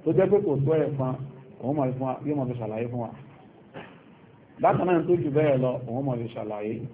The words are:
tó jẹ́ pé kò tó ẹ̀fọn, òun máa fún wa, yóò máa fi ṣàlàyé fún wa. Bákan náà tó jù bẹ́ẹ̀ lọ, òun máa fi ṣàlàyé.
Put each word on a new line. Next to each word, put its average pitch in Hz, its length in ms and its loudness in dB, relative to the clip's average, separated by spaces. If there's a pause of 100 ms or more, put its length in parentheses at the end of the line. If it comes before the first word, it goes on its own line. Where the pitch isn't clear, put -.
tó 156 120 0
jẹ́ 190 160 6
pé 202 120 6
kò 143 160 0
tó 139 180 2
ẹ̀fọn, 135 400 0 (460)
òun 135 160 -2
máa 135 100 2
fún 127 200 -2
wa, 131 80 -2 (100)
yóò 147 120 -2
máa 135 100 -2
fi 123 80 -4
ṣàlàyé 113 340 -4
fún 120 120 -6
wa. 113 100 -6 (1500)
Bákan 175 280 4
náà 170 160 4
tó 175 120 4
jù 156 160 0
bẹ́ẹ̀ 143 280 4
lọ, 127 140 2 (120)
òun 123 220 -4
máa 127 100 0
fi 117 120 -4
ṣàlàyé. 107 460 -6 (200)